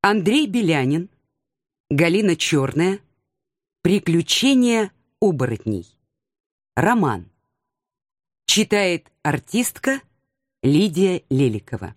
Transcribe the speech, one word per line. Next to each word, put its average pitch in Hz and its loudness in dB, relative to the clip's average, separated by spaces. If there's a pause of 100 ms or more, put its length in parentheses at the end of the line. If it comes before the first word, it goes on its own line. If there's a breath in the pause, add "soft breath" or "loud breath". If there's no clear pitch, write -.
Андрей 214 2
Белянин, 165 0 (800)
Галина 170 2
Чёрная. 160 -2 (840)
Приключения 214 2 (300)
оборотней. 113 -2 (880)
Роман. 147 0 (1160)
Читает 196 0 (140)
артистка 233 -4 (600)
Лидия 180 0
Леликова. 110 -4